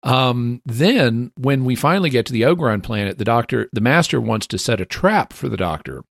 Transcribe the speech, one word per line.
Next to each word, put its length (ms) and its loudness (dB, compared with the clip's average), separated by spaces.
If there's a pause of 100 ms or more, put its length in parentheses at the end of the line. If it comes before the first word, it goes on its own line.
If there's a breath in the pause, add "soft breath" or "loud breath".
Um, 640 0
then 680 0
when 280 0
we 100 0
finally 360 0
get 160 2
to 80 -8
the 100 2
Oberon 380 2
planet, 340 -4
the 80 -4
doctor, 480 0
the 80 -2
master 400 4
wants 280 -2
to 100 -4
set 220 0
a 60 -6
trap 460 0
for 160 -8
the 80 -4
doctor 480 -6 (100)